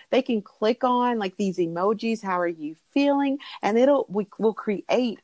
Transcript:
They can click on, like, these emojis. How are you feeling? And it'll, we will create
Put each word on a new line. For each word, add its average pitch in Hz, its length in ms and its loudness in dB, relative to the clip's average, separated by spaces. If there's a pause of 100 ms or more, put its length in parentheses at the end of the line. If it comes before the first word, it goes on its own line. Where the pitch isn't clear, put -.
They 254 120 4
can 226 200 -2
click 233 440 -2
on, 247 340 2
like, 190 160 -4
these 190 220 -2
emojis. 202 680 -2
How 185 160 -2
are 175 80 0
you 160 300 -8 (160)
feeling? 285 460 2 (220)
And 208 160 0
it'll, 269 300 4
we 196 180 -4 (140)
will 208 140 2
create 214 720 -2